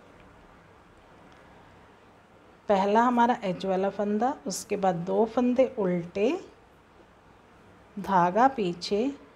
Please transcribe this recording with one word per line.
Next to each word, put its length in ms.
पहला 320
हमारा 420
edge 220
वाला 240
फंदा, 440
उसके 300
बाद 180
दो 300
फंदे 400
उल्टे, 520
धागा 500
पीछे, 640